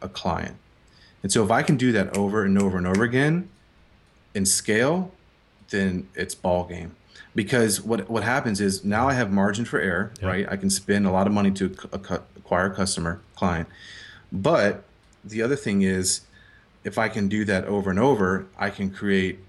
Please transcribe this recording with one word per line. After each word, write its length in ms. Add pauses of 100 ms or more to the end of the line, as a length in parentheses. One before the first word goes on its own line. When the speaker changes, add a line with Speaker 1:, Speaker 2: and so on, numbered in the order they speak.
Speaker 1:
a 60
client. 480 (640)
And 100
so 120
if 80
I 120
can 120
do 160
that 240
over 300
and 120
over 200
and 100
over 160
again 460 (840)
in 120
scale, 640 (600)
then 440
it's 200
ball 280
game. 320 (400)
Because 460
what, 280
what 140
happens 380
is 240
now 240
I 40
have 160
margin 360
for 160
error, 400
Speaker 2:
Yeah. 60
Speaker 1:
right? 220
I 60
can 140
spend 360
a 60
lot 160
of 60
money 180
to 140
ac-, 140 (140)
ac-, 280 (160)
acquire 300
a 60
customer, 460 (160)
client. 320 (640)
But 520 (420)
the 160
other 160
thing 240
is, 400 (640)
if 120
I 120
can 180
do 160
that 220
over 240
and 100
over, 460 (120)
I 120
can 200
create 600